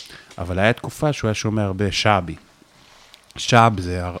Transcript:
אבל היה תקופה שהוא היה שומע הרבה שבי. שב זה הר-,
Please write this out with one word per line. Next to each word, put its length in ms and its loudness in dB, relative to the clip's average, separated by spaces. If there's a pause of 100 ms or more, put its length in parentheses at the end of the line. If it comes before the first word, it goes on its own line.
(380)
אבל 220 -4
היה 140 4
תקופה 400 -4
שהוא 140 -4
היה 80 0
שומע 280 -2
הרבה 280 -2
שבי. 440 0 (1000)
שב 420 6
זה 280 -4
הר-, 140 -6